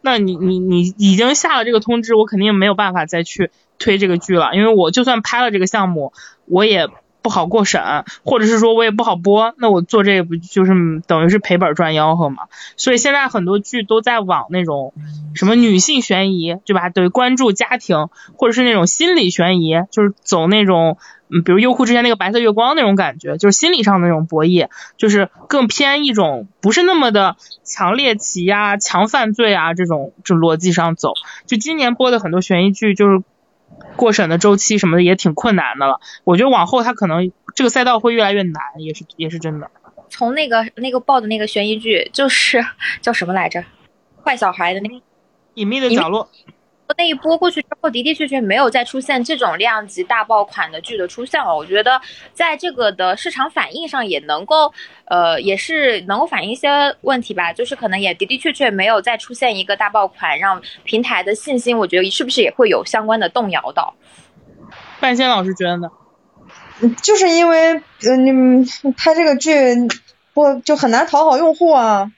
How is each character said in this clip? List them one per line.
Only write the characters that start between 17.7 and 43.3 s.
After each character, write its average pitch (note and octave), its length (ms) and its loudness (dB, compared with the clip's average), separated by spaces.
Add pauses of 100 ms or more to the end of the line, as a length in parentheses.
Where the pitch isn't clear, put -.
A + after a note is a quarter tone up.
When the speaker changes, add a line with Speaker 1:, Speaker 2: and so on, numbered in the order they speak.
Speaker 1:
庭， D#3+ 320 -2 (280)
或 B3+ 100 0
者 A#3 60 2
是 B3 100 0
那 B3 100 2
种 F3+ 140 2
心 E4+ 300 0
理 F#3+ 140 2
悬 F3 300 2
疑， D#3+ 120 0 (180)
就 G#3+ 140 2
是 G3+ 180 0
走 E3 240 0
那 G#3 180 4
种， E3 340 2 (320)
嗯， E3 120 0
比 F3+ 80 0
如 F#3 80 6
优 B3 160 4
酷 B3 100 2
之 A#3 80 2
前 A#3+ 120 2
那 A#3+ 40 2
个 A#3 60 2
白 F#3 160 -4
色 A#3 80 0
月 A#3 140 2
光 A#3+ 240 2
那 D4+ 60 2
种 G3+ 120 4
感 D#3+ 240 -2
觉， D3 200 -6
就 G3+ 120 4
是 F#3+ 60 2
心 E4 160 2
理 C#4+ 100 0
上 G3 180 2
的 F3 60 2
那 E3+ 80 2
种 D#3+ 140 -2
博 D#3+ 160 0
弈， F3 240 2 (280)
就 A3 120 2
是 G3+ 200 2 (200)
更 C4+ 180 0
偏 C#4+ 380 -2
一 C4+ 80 -2
种 D3+ 340 -2 (140)
不 G3 100 2
是 F4 140 2
那 F#4 100 2
么 C4+ 160 2
的 G3 260 2 (280)
强 G3 320 -2
猎 C4 180 0
奇 F#3 340 -4
啊、 G3+ 280 0
强 G3+ 320 0
犯 A3+ 240 0
罪 A3 200 2
啊 E3 220 0
这 F3+ 100 -2
种， D3+ 280 -4 (100)
这 F3+ 140 0
逻 E3 200 2
辑 F3 160 0
上 E3+ 220 0
走。 C#3+ 200 -4 (320)
就 B3 100 -2
今 D#4 200 -4
年 A#3+ 200 0
播 B3+ 160 2
的 A3+ 80 0
很 F3+ 100 -6
多 F3+ 100 0
悬 F3+ 260 2
疑 G3+ 40 4
剧， G3+ 240 0
就 G3+ 160 4
是 F#3+ 140 2 (720)
过 A3+ 160 2
审 F#3+ 160 0
的 E3 100 0
周 G3+ 180 4
期 G#3 220 0
什 F#3+ 100 2
么 E3 80 2
的 F3+ 60 4
也 F3+ 140 4
挺 D#3 180 0
困 A3 220 0
难 C3 220 -2
的 C#3 80 0
了。 C3 120 0 (240)
我 F3 140 2
觉 A3+ 80 4
得 C4+ 60 2
往 F#3 180 2
后 B3 160 0
它 A#3+ 100 -2
可 G#3+ 140 -2
能 F3 240 -2 (240)
这 C4+ 80 -2
个 A#3 60 2
赛 B3+ 120 0
道 A#3+ 160 2
会 A#3 160 0
越 A3+ 80 2
来 G3+ 100 2
越 G3+ 100 0
难， D#3 200 -6 (160)
也 D#3 160 -10
是， D#3+ 100 -16 (120)
也 D#3+ 120 -8
是 E3 120 -10
真 D#3 180 -8
的。 D3 100 -14 (400)
Speaker 2:
从 A#3+ 260 -4
那 D4+ 140 -4
个， A3+ 160 0 (120)
那 B3 160 -8
个 B3+ 80 -2
报 C4 200 0
的 A3 60 -10
那 A3 100 -4
个 G#3+ 100 -4
悬 G#3 220 -4
疑 A3 80 -2
剧， A3 360 -2
就 C#4 160 0
是， - 360 0 (380)
叫 A#3+ 100 -2
什 F#3 140 -4
么 F3+ 60 -6